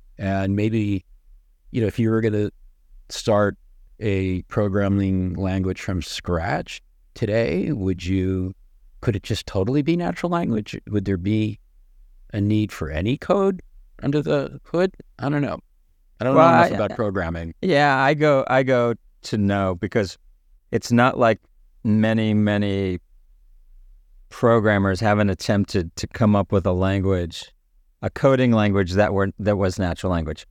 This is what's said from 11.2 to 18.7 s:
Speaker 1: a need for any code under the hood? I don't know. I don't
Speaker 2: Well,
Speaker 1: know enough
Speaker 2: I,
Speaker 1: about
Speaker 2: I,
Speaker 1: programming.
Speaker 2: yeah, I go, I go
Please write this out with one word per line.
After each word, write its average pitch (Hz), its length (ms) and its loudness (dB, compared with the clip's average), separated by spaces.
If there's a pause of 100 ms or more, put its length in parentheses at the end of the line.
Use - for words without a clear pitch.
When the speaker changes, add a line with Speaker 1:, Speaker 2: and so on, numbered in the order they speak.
Speaker 1:
a 104 80 -4
need 107 300 0
for 71 200 -8
any 101 260 -2
code 196 440 0 (420)
under 147 180 0
the 143 440 -2
hood? 185 280 -2 (240)
I 139 120 -4
don't 147 120 0
know. 104 180 -4 (600)
I 113 60 -2
don't 135 100 2
Speaker 2:
Well, 160 140 8
Speaker 1:
know 165 80 6
enough 170 140 4
Speaker 2:
I, - 40 -4
Speaker 1:
about 104 160 -2
Speaker 2:
I, - 40 -10
Speaker 1:
programming. 85 680 -4
Speaker 2:
yeah, 143 360 2
I 135 160 2
go, 147 340 2
I 131 160 2
go 120 300 2 (300)